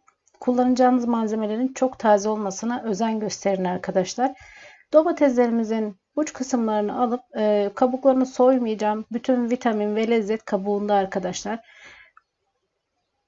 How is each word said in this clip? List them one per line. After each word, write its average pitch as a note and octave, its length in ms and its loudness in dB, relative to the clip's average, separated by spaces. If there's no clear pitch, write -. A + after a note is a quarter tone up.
kullanacağınız B3 640 2
malzemelerin A3+ 680 -2
çok B3+ 260 -4
taze G#3 300 4
olmasına G#3+ 560 -4
özen A3 360 -2
gösterin G3 440 -2
arkadaşlar. F#3 680 -2
Domateslerimizin A#3 1040 2
uç D4+ 160 -2
kısımlarını A3 680 -2
alıp, B3 180 -2
e, G#3 380 2
kabuklarını C4 520 2
soymayacağım. A3 840 2
Bütün A#3+ 380 0
vitamin G#3+ 460 0
ve A3 140 0
lezzet A3 340 0
kabuğunda G3+ 500 -2
arkadaşlar. G3 640 -2